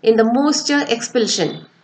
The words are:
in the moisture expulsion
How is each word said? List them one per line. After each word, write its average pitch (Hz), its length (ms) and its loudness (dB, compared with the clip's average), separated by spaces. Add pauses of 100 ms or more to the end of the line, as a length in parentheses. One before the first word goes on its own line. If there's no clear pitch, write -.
in 220 140 4
the 220 80 2
moisture 285 640 0
expulsion 190 800 -2 (160)